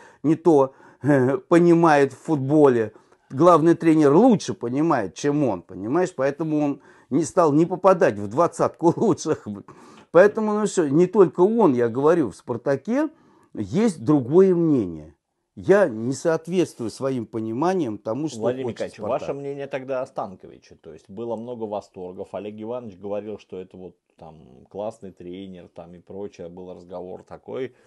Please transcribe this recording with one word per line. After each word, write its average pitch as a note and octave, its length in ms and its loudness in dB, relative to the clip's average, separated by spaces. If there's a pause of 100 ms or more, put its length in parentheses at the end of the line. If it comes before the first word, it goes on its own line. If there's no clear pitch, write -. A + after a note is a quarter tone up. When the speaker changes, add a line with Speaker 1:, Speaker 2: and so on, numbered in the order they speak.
(240)
Speaker 1:
не D3+ 100 2
то, C#3+ 400 2 (280)
э, C3 360 2
понимает E3 760 4
в - 60 -20
футболе. C3+ 720 2 (380)
Главный E3 460 4
тренер D#3 360 4
лучше F#3+ 420 4
понимает, B2 600 -2
чем C#3+ 300 -2
он, G2 180 -4
понимаешь? A2 540 -4
Поэтому D3+ 480 -2
он C#3 160 -4 (300)
не D#3 140 0
стал D#3+ 280 2
не D3+ 120 4
попадать F3 540 2
в G2+ 80 -8
двадцатку D3+ 680 0
<laughs> - 40 -10
лучших. D#3+ 500 -2 (640)
Поэтому, G#3 420 4
ну G#3 140 -2
все, F3+ 220 0
не D#3 180 4
только F3+ 360 4
он, G#3 320 4
я A#2+ 140 0
говорю, C#3 420 0
в E2+ 60 -14
«Спартаке» D3 720 -4 (440)
есть D3+ 520 -2
другое D3+ 500 4
мнение. G#2+ 600 -2 (400)
Я F3+ 320 2
не A#2 240 -6
соответствую D#3+ 800 -4
своим B2+ 360 -6
пониманиям A#2 720 -4
тому, C3 300 -6
что B2+ 100 -12
Speaker 2:
Владимир B2+ 280 -4
Speaker 1:
хочет A#2 120 -8
Speaker 2:
Николаевич, - 200 -10
Speaker 1:
«Спартак». A2 220 -6
Speaker 2:
ваше E3 140 -8
мнение C#3 320 -10
тогда C3 360 -8
о C3+ 40 -8
Станковиче. F2+ 680 -14
То D#2+ 160 -20
есть D#2 180 -20
было A2+ 240 -10
много A#2 300 -10
восторгов. F#2+ 680 -12
Олег G2+ 280 -10
Иванович A2+ 360 -12
говорил, G2+ 440 -10
что - 180 -16
это F#2 180 -16
вот F2+ 200 -18 (200)
там D#2 540 -20
классный G2+ 400 -12
тренер, F2+ 580 -16
там E2+ 260 -20
и F2+ 40 -20
прочее. G2 500 -16
Был F2+ 240 -18
разговор F2+ 520 -16
такой. A#2+ 500 -12 (120)